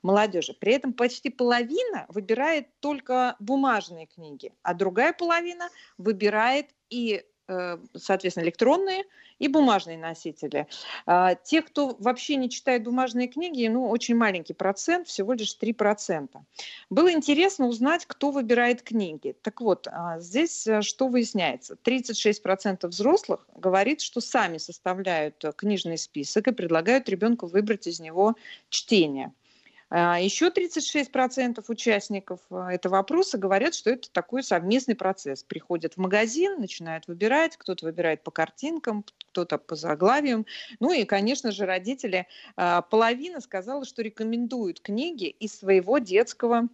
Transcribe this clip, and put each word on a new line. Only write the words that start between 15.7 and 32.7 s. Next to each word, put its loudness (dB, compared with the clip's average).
процента. -2
Было 6
интересно 2
узнать, 0
кто -2
выбирает 2
книги. -4
Так -8
вот, 0
а, -8
здесь, -2
э, 2
что -2
выясняется? -2
Тридцать -2
шесть 2
процентов -2
взрослых 2
говорит, 2
что -6
сами 0
составляют, -4
э, -4
книжный -2
список -2
и 4
предлагают 2
ребенку 0
выбрать 0
из -8
него 2
чтение. 2
А, 4
еще 2
тридцать -2
шесть -2
процентов 0
участников, -2
э, -12